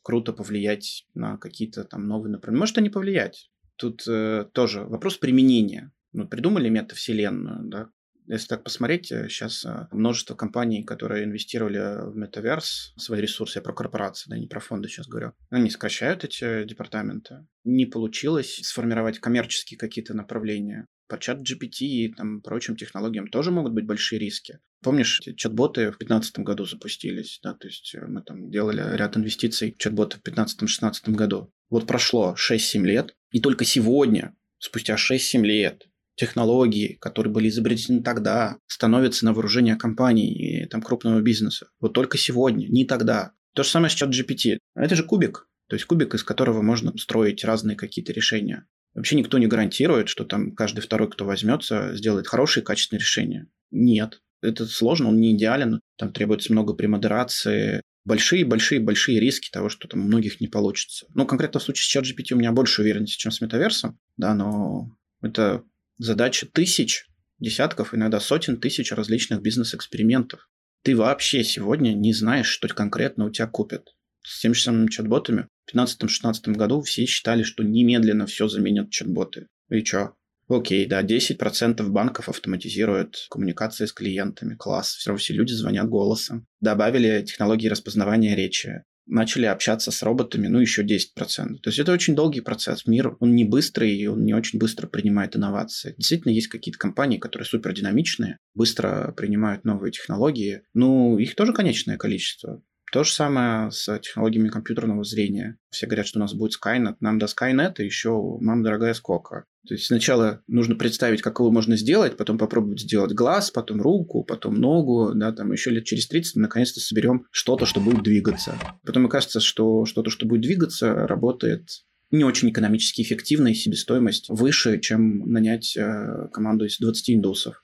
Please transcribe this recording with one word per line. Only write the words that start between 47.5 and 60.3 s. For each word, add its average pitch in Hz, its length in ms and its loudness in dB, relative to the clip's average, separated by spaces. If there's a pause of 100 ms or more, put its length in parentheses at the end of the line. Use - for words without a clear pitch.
какие-то - 340 -8
решения. - 540 -2 (300)
Вообще - 200 -2
никто 135 220 2
не 117 100 6
гарантирует, 113 600 2
что - 160 -6
там 101 300 -4
каждый 107 260 -2
второй, 110 280 0
кто - 140 -8
возьмётся, 98 720 -2
сделает 104 320 -2
хорошие, - 360 2
качественные 104 360 -2
решения. - 480 -2 (240)
Нет. 110 480 2 (220)
Это 113 240 -2
сложно, 120 440 2
он 110 120 6
не 113 140 6
идеален. 113 440 0 (180)
Там 104 140 -6
требуется 107 400 -2
много 107 220 2
премодерации. 104 1080 0 (220)
Большие, 175 400 2
большие, 117 380 2
большие 107 400 2
риски - 300 0
того, 101 180 -4
что - 180 -12
там - 140 -4
у - 20 -2
многих 107 380 2